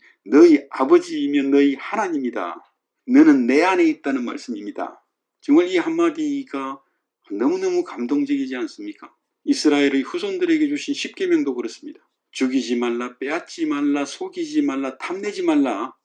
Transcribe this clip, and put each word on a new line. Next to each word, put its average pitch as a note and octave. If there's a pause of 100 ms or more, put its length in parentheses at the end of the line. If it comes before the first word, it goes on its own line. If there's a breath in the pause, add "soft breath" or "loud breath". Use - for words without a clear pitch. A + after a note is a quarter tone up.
(240 soft breath)
너희 D3+ (100)
아버지이며 C#3+
너희 C#3
하나님이다. C3 (440)
너는 C#3
내 C#3
안에 F3+
있다."는 C#3
말씀입니다. G#2 (380)
정말 E3+
이 F#3
한마디가 D3 (480)
너무너무 F3
감동적이지 C#3
않습니까? G#2 (300)
이스라엘의 C#3+
후손들에게 F3
주신 C#3+
십계명도 D#3
그렇습니다. - (320)
"죽이지 B2+
말라, A#2+
빼앗지 D#3+
말라, C#3+
속이지 D#3
말라, C3+
탐내지 F#3+
말라. C#3 (100)